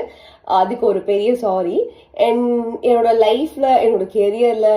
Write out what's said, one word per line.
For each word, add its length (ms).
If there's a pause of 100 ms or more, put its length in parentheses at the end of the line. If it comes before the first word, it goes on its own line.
(480)
அதுக்கு 380
ஒரு 180
பெரிய 320
சாரி. 400 (440)
And 220 (400)
என்னோட 280 (100)
லைஃப்ல, 460 (140)
என்னோட 300
கெரியர்ல 680